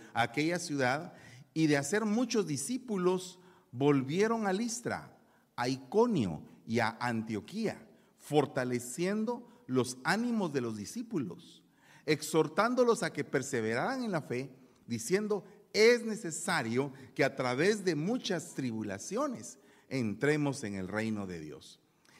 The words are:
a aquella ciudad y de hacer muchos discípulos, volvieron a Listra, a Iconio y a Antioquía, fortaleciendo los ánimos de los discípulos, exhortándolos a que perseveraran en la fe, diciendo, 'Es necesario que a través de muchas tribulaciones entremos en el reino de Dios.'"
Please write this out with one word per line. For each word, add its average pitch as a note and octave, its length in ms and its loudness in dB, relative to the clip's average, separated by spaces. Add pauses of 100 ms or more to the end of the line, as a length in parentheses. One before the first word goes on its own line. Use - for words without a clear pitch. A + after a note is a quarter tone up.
(140)
a A#2 80 2
aquella D#3+ 380 0
ciudad C#3+ 520 0 (400)
y D#3+ 140 4
de D3 100 6
hacer G3+ 280 0
muchos A3 420 2
discípulos, F#3 920 -2 (320)
volvieron D3 720 2
a F#3 60 2
Listra, F#3+ 640 -4 (380)
a B2 120 -2
Iconio C3+ 720 2 (260)
y A#2 120 0
a A2 220 2
Antioquía, A#2 840 -4 (340)
fortaleciendo D3+ 1300 -2 (160)
los B2+ 360 0
ánimos G3+ 480 0
de C#3 80 0
los A2+ 160 -4
discípulos, D3 880 -8 (420)
exhortándolos G3+ 960 2
a D#3+ 100 -2
que C#3+ 120 -4
perseveraran C3+ 800 0
en G#3+ 80 -2
la D3+ 100 0
fe, C3 320 -6 (320)
diciendo, F#3+ 580 -2 (280)
'Es A3+ 320 6
necesario D3 880 -2 (240)
que C#3+ 80 6
a C3+ 100 2
través D#3+ 500 2
de F3 120 0
muchas F#3 580 -4
tribulaciones A2+ 1040 -6 (300)
entremos C3+ 720 0
en G2+ 140 -6
el F#2+ 120 -4
reino G#2+ 380 -2
de F2 140 -8
Dios.'" - 400 -14 (400)